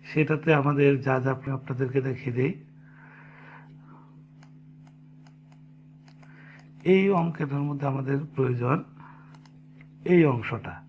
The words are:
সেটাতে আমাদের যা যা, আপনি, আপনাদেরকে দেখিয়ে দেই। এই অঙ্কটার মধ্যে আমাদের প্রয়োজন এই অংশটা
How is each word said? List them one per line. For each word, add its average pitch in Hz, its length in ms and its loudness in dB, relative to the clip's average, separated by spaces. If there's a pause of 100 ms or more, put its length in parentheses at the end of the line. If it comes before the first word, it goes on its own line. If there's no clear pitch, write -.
সেটাতে 151 400 0 (120)
আমাদের 143 300 4 (100)
যা 131 180 0
যা, 131 120 -2
আপনি, 131 260 -6
আপনাদেরকে 127 440 -4
দেখিয়ে 127 380 -6
দেই। 151 140 0 (4000)
এই 190 260 4
অঙ্কটার 160 580 -2
মধ্যে 143 200 -4
আমাদের 135 300 -2 (180)
প্রয়োজন 123 420 0 (1400)
এই 170 120 8
অংশটা - 480 -2 (160)